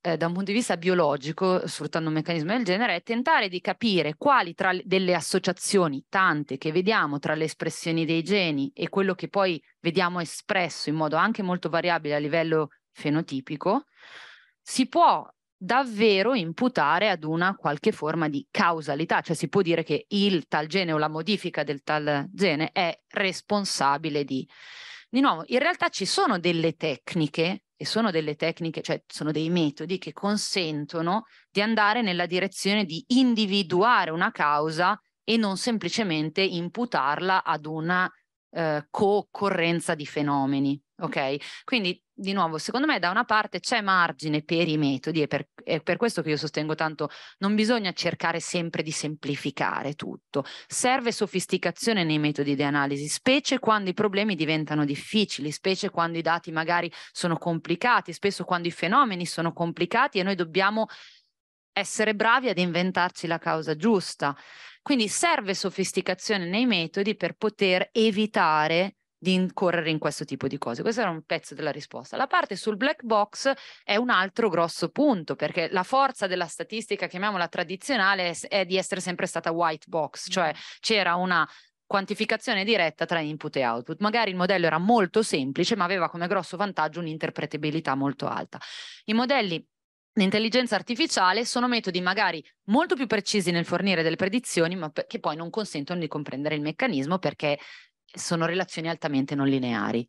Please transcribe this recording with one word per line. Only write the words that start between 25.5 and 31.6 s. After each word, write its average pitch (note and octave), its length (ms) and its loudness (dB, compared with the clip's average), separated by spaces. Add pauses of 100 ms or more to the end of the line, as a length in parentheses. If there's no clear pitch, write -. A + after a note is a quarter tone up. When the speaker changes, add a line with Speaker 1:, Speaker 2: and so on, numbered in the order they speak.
Speaker 1:
realtà E4+ 300 0
ci - 160 -4
sono C#4+ 340 2
delle E3 360 2
tecniche, D#3+ 880 -2 (100)
e C3 100 -12
sono A3 260 0
delle D#3 240 -2
tecniche, D#3+ 460 -4
cioè - 240 -4
sono D3+ 260 -6
dei D#3+ 180 -2
metodi E3+ 480 0
che D#3+ 160 -10
consentono F3 1120 -2 (240)
di G3 120 0